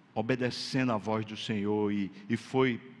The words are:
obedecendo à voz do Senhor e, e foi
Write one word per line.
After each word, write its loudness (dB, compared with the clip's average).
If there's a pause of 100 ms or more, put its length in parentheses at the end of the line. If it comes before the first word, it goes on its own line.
(140)
obedecendo 0
à 2
voz 0
do -10
Senhor 0
e, 0 (160)
e 0
foi 2 (180)